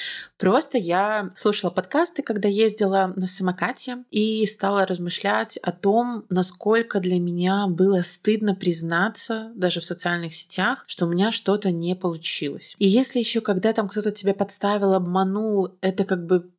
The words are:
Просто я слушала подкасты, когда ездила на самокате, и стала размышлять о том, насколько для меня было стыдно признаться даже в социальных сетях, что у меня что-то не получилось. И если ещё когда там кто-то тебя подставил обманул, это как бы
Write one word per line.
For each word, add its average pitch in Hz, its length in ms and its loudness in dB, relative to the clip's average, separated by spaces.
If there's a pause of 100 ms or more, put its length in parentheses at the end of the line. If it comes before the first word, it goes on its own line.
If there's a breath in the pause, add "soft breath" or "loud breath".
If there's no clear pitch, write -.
(380 loud breath)
Просто 247 400 2
я 196 560 0
слушала 208 360 0
подкасты, 294 520 -2
когда 208 260 -2
ездила 196 680 2
на 185 100 -2
самокате, 190 840 -4
и 220 360 2
стала 196 400 0
размышлять 190 720 -2
о - 140 -2
том, 220 560 0
насколько 208 720 0
для 180 180 0
меня 180 480 0
было 185 360 4
стыдно 214 520 0
признаться 185 1000 -2
даже 180 240 0
в - 40 -4
социальных 170 500 -4
сетях, - 520 -4
что - 200 -2
у - 20 -2
меня 185 220 2
что-то 202 400 0
не 170 260 -2
получилось. 160 840 -6
И 202 80 4
если 247 320 4
ещё 226 220 0
когда 214 320 2
там 220 160 0
кто-то 208 220 -2
тебя 196 240 -2
подставил 196 640 2
обманул, 190 840 0
это 190 240 0
как 180 220 -2
бы 180 320 2